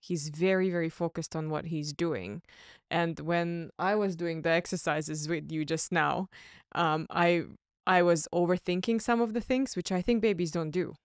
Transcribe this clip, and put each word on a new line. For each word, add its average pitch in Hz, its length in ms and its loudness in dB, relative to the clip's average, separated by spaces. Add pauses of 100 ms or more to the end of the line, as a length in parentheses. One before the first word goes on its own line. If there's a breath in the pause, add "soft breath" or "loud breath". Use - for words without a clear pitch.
He's 156 280 -4
very, 185 420 2
very 170 180 0
focused 165 480 -4
on 156 140 -4
what 151 160 -4
he's 151 260 -4
doing. 143 500 -4 (480 loud breath)
And 165 300 0
when 170 580 -2
I 185 160 0
was 202 220 0
doing 165 260 -4
the 165 80 0
exercises 156 800 -2
with 151 240 -4
you 156 120 -2
just 156 280 -2
now, 160 360 0 (460 loud breath)
um, 160 360 0
I, 175 340 4 (420)
I 185 160 6
was 170 320 4
overthinking 180 680 2
some 233 200 2
of 233 140 2
the 240 60 0
things, 262 360 0
which 180 160 -4
I 180 100 2
think 233 180 2
babies 180 300 2
don't 160 200 -2
do. 160 240 -2 (100)